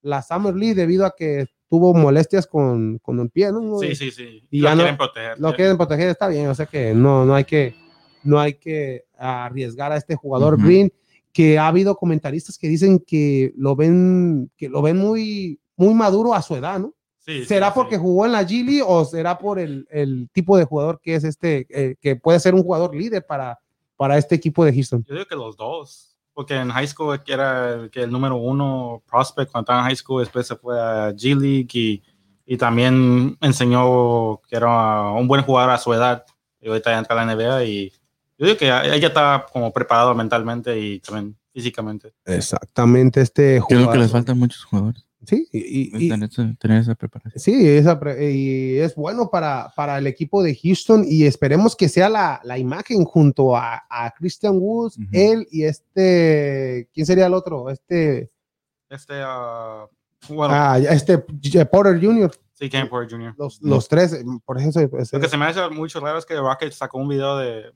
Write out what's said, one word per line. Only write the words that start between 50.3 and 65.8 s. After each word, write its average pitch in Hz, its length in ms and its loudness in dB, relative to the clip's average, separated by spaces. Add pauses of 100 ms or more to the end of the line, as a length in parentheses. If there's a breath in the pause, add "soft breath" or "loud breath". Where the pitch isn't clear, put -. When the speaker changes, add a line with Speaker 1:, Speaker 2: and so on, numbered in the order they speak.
Speaker 1:
de 156 100 0
Houston 190 540 2
y 156 180 4
esperemos 147 520 2
que 170 100 2
sea 185 220 4
la, 190 340 -2
la 123 140 -10
imagen 160 480 -2
junto 139 500 4
a, 117 340 -4
a 117 280 -8
Christian 190 420 -4
Woods, 226 380 -4
Speaker 3:
Ujú. 104 160 -12
Speaker 1:
él 214 360 2
y 156 140 -4
este, 147 1300 0
¿quién 156 120 -4
sería 185 220 4
el 180 60 2
otro? 165 360 -6
Este 143 600 -2 (580)
Speaker 2:
Este, 139 240 -18 (100)
ah, 117 640 -12 (400)
bueno. 147 260 0
Speaker 1:
Ah, 143 260 4
ya, 143 120 2
este, 165 320 4 (180)
J-, 156 240 4
Porter 185 380 4
junior. 214 280 2 (200)
Speaker 2:
Sí, 139 180 -12
Kevin 135 200 -4
Porter 120 200 -8
junior. 117 280 -14
Speaker 1:
Los, 147 240 -12
Speaker 3:
No. 143 140 2
Speaker 1:
los 123 120 0
tres, 165 260 4
eh, 127 120 -10 (200)
por 127 120 -8
ejemplo, 147 320 0
pues, 127 240 -6
Speaker 2:
Lo 139 80 -2
que 156 40 -2
Speaker 1:
eh, - 40 -4
Speaker 2:
se 151 80 -4
me 147 80 0
hace 170 240 -4
mucho 156 320 -10